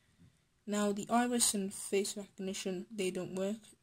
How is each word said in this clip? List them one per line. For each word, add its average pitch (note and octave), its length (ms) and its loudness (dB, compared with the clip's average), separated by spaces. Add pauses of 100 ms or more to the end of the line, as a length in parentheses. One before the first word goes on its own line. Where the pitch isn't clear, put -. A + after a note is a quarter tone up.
(680)
Now G#3 240 2
the G3+ 180 -2
iris A#3+ 460 4
and G3 180 -2
face - 440 0
recognition, F#3+ 760 -4
they F#3+ 220 0
don't F3+ 240 -4
work. G3 220 0 (240)